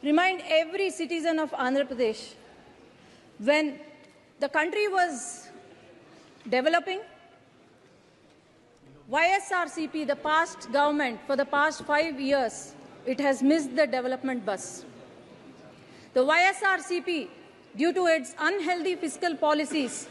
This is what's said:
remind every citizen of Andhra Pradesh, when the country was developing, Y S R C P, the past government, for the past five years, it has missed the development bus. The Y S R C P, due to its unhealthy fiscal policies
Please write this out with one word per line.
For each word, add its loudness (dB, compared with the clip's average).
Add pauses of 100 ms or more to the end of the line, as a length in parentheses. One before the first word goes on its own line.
remind 2
every 2
citizen -2
of -2
Andhra 0
Pradesh, -4 (1040)
when 2 (640)
the -2
country 0
was -4 (1000)
developing, 0 (2000)
Y 2
S 2
R 0
C -6
P, -6
the 0
past 0
government, 2
for 0
the 0
past 0
five 0
years, 0 (320)
it -2
has 2
missed 2
the 4
development -4
bus. -8 (1300)
The 4
Y 4
S 2
R 2
C -4
P, -4 (480)
due 2
to 0
its 0
unhealthy 0
fiscal -4
policies 0